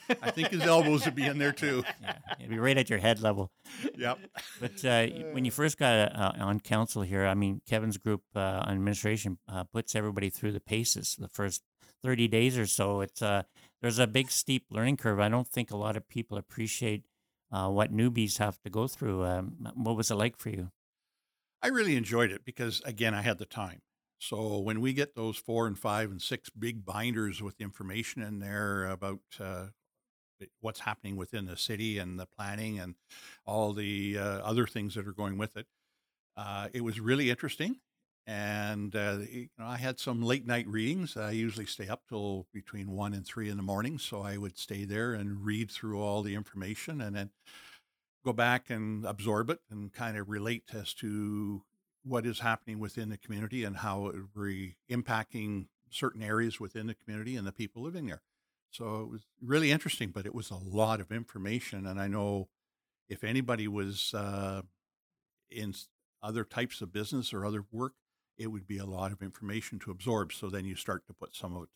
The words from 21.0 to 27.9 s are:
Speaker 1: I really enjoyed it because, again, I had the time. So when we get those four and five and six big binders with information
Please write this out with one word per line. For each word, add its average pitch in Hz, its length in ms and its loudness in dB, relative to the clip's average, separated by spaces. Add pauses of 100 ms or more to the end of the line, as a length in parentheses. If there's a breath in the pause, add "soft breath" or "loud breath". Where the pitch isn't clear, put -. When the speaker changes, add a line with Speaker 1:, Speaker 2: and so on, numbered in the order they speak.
Speaker 1:
I 247 60 4
really 214 280 4
enjoyed 117 340 4
it 98 140 -8
because, 120 400 -2
again, 110 300 2
I 101 80 0
had 104 160 4
the 101 80 -8
time. - 340 -10 (380)
So 107 400 -2
when 107 240 0
we 131 100 2
get 143 220 0
those 113 240 -4
four 113 280 2
and 101 120 -2
five 107 320 0
and 92 100 -6
six - 300 -6
big 113 340 -6
binders 104 560 0
with 101 180 -8
information 104 640 -6